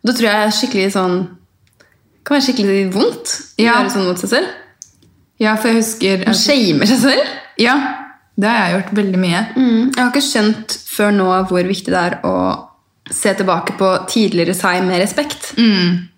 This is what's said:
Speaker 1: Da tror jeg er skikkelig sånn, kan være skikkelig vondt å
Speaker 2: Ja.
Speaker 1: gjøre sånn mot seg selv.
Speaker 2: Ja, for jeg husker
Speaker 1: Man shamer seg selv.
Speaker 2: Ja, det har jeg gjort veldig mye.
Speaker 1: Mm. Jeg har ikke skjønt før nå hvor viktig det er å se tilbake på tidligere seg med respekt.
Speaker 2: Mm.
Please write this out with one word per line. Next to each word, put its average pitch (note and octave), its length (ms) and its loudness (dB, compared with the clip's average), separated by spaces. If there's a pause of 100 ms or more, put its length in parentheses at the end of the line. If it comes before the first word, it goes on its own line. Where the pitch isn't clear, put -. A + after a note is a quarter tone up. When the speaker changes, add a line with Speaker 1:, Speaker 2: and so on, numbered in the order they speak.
Speaker 1:
Da A#3+ 100 0
tror A3 200 0
jeg G#3+ 160 2
er G#3+ 100 -2
skikkelig G3+ 400 -2
sånn, F#3 220 0 (1040)
kan C#4+ 100 0
være C4+ 80 2
skikkelig G3 480 0
vondt A#3 380 -2 (260)
å G#3+ 80 0
Speaker 2:
Ja. A#3 160 4
Speaker 1:
gjøre G3+ 100 0
sånn F#3+ 160 -2
mot F3+ 140 -2
seg G3+ 100 -6
selv. D4 180 0 (920)
Speaker 2:
Ja, G#3+ 160 2
for A3 120 0
jeg A3+ 120 4
husker F#3+ 460 -2
Speaker 1:
Man A3 100 2
shamer G3+ 500 2
seg B3 140 4
selv. C#4 300 2 (260)
Speaker 2:
Ja, A#3+ 180 4 (640)
det G3+ 100 0
har A#3 120 2 (100)
jeg F3 80 0
gjort F#3+ 180 -4
veldig G3 240 0
mye. F3+ 220 2 (160)
Speaker 1:
Mm. A#3+ 300 4 (100)
Jeg - 20 -2
har B3 140 2
ikke C#4 100 2
skjønt G#3+ 520 0 (100)
før G#3 320 0
nå F#3+ 120 2 (200)
hvor F3+ 160 0
viktig F#3+ 220 -4
det F3+ 100 -2
er F3 260 -2
å - 120 -2 (720)
se - 280 -2
tilbake F#3 440 -2
på F#3+ 100 2 (180)
tidligere F3 480 0
seg F3+ 300 0
med F3+ 160 0
respekt. C#4+ 560 -4
Speaker 2:
Mm. F#3 400 2 (220)